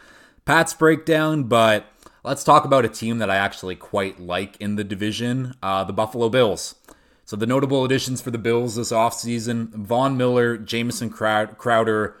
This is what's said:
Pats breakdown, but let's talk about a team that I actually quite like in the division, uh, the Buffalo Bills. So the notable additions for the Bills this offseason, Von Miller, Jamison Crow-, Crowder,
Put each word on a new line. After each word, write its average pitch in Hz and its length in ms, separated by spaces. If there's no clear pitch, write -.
Pats 160 300
breakdown, 156 720
but 113 400
let's 135 200
talk 151 200
about 135 220
a 110 40
team 117 280
that 104 140
I 95 60
actually 95 380
quite 95 440
like 90 380
in 104 180
the 104 80
division, 110 800
uh, 95 200
the 98 100
Buffalo 113 360
Bills. 107 460
So - 100
the 110 120
notable 135 360
additions 127 380
for 131 80
the 117 80
Bills 117 380
this 117 160
offseason, 117 760
Von 117 460
Miller, 123 420
Jamison 117 520
Crow-, 107 480
Crowder, 113 640